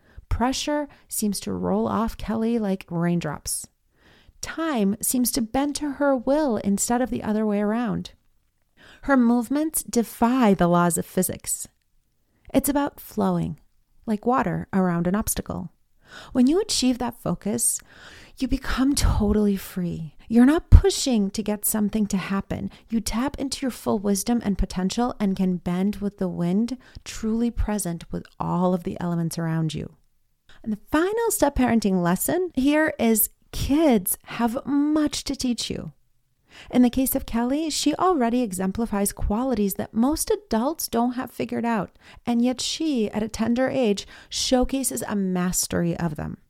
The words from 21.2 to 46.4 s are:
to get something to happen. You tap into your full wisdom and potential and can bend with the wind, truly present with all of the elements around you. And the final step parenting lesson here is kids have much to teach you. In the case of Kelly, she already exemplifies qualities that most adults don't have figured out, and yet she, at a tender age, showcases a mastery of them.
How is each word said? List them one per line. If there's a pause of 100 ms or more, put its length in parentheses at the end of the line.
to
get
something
to
happen. (180)
You
tap
into
your
full
wisdom
and
potential
and
can
bend
with
the
wind, (280)
truly
present
with (120)
all
of
the
elements
around
you. (680)
And
the (120)
final
step
parenting
lesson
here
is (240)
kids
have
much
to
teach
you. (800)
In
the
case
of
Kelly,
she
already
exemplifies
qualities
that
most
adults
don't
have
figured
out, (280)
and
yet
she,
at
a
tender
age, (220)
showcases
a
mastery
of
them. (120)